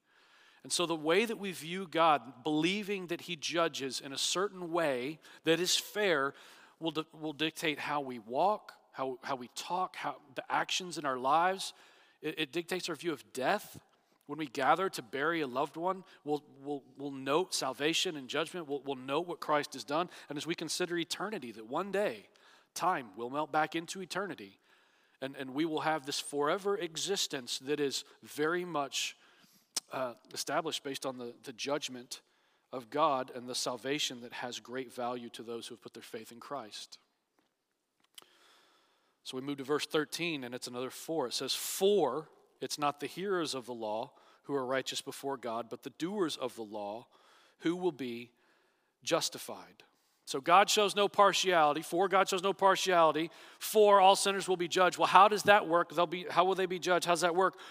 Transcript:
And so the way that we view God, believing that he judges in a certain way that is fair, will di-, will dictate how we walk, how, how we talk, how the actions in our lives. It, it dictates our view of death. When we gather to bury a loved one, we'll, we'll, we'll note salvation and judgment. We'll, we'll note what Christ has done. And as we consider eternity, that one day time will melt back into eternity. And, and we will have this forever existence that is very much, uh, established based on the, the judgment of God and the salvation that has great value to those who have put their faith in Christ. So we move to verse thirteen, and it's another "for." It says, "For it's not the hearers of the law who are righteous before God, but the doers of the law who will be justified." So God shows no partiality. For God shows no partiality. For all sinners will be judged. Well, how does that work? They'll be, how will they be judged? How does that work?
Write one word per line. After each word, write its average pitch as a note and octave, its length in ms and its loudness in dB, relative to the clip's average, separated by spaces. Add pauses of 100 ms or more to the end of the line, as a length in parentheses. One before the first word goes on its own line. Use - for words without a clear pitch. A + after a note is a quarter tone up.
(640)
And C3+ 100 -8
so F3 140 0
the E3 80 -2
way D#3+ 300 4
that A3 120 -4
we G3 140 -6
view E3+ 360 -8
God, C#3+ 560 2
believing F3+ 640 0
that E3 140 -6
he F3 140 -8
judges C3+ 680 -2
in C#3+ 100 -10
a C3 60 -10
certain F3+ 540 -2
way D3+ 480 0 (240)
that E3 160 4
is F3 180 2
fair, D#3 560 0 (460)
will E3 100 -4
di-, D#3 240 -4
will D#3 200 -8
dictate D3+ 440 -2
how D3 240 -4
we B2+ 160 -8
walk, B2+ 560 -2 (200)
how, C3+ 280 -6
how C#3 140 -6
we B2 140 -10
talk, - 460 -6
how C#3+ 200 -6 (180)
the - 180 -10
actions D#3+ 460 -2
in D#3 80 -6
our C3 140 -2
lives. E3 540 2 (480)
It, D#3 180 -6
it D3+ 120 -4
dictates F3 380 -4
our E3 60 -6
view D#3 160 -4
of - 200 -10
death. C#3+ 480 -2 (460)
When D3 140 -8
we D#3 80 -6
gather B2+ 420 2
to D3+ 140 -8
bury C#3+ 380 -2
a C#3+ 60 -2
loved C3+ 300 -4
one, F#3 260 -4 (200)
we'll, C#3+ 200 -2 (200)
we'll, C#3+ 180 -6 (160)
we'll C#3 140 -8
note C#3 420 0
salvation D3+ 640 0
and C3 100 -10
judgment. D#3 400 -6
We'll, C#3 160 -4
we'll C3+ 120 -4
note C#3 320 -2
what E3+ 120 -8
Christ D3 340 0
has B2+ 100 -10
done. D#3+ 260 0 (200)
And D3 80 -8
as C#3+ 100 -6
we E3 80 -2
consider E3+ 420 -2
eternity, E3+ 540 -6
that G#2+ 160 -14
one E3+ 240 -4
day F3 340 -2 (480)
time D#3+ 420 -2
will A#2 140 -6
melt D3 220 -4
back D#3 240 2
into E3+ 260 -8
eternity. D#3+ 560 -8 (640)
And, C3+ 160 -6
and C3 160 -8
we D3+ 120 0
will D#3 160 -2
have D3+ 260 -2
this C#3+ 120 -4
forever F3+ 560 -2
existence D#3+ 840 -4
that C#3+ 200 -2
is C#3 240 0 (200)
very D#3+ 420 -2
much, D3 500 -4 (760)
uh, C3 220 -6 (200)
established D3+ 500 -4
based C#3 220 -8
on C3 120 -6
the, A#2+ 260 -12
the C#3 100 -14
judgment C3 680 -8 (520)
of B2 160 -10
God C#3 440 2
and B2 140 -12
the B2+ 80 -6
salvation C3 640 -4
that A#2 120 -16
has A#2+ 260 -8
great A#2 340 -10
value A#2+ 360 -6
to A#2+ 140 -14
those A#2 240 -10
who A#2+ 80 -16
have - 60 -20
put - 120 -18
their A2+ 100 -16
faith A2 280 -14
in A#2 80 -20
Christ. A2+ 580 -12 (2250)
So - 140 -10
we B2+ 40 -6
move C#3+ 160 -4
to C3+ 60 -8
verse C3+ 240 0
thirteen, D#3 560 -2
and A#2+ 100 -8
it's B2 140 -8
another B2 240 -6
"for." D#3 340 -4
It A2+ 80 -4
says, C3 200 -4
"For D#3+ 760 2 (320)
it's - 160 -6
not D3 220 -2
the C#3+ 80 -6
hearers E3+ 480 -4
of B2+ 100 -8
the B2 80 -8
law A2+ 380 -6 (320)
who C#3+ 100 -6
are C3+ 120 0
righteous C3 360 -2
before C#3 340 -8
God, A#2 320 -6
but A#2+ 140 -12
the - 100 -10
doers E3+ 460 -4
of B2+ 180 -6
the A2+ 80 -10
law G#2 440 -8 (520)
who E3 160 -2
will F3+ 160 0
be A#2+ 380 -8 (760)
justified." - 800 -4 (420)
So C#3 160 -6
God F3 280 6
shows G3+ 260 2
no G3+ 120 4
partiality. F3+ 760 6
For F3 260 0
God F#3 220 4
shows F#3 140 -2
no G3 100 2
partiality. E3+ 800 4 (260)
For G3+ 420 8
all F#3+ 160 10
sinners G3 320 0
will F#3 100 2
be F3 100 0
judged. F3+ 300 4
Well, E3 100 4
how F#3 200 12
does G#3 160 0
that G3+ 240 8
work? E3 260 2
They'll E3+ 140 2
be, F3 220 -6
how F3 160 6
will F#3+ 100 2
they F#3 100 0
be F3+ 140 -2
judged? E3+ 260 2
How F3 80 4
does D#3+ 80 2
that E3+ 140 4
work? F#3 240 2 (120)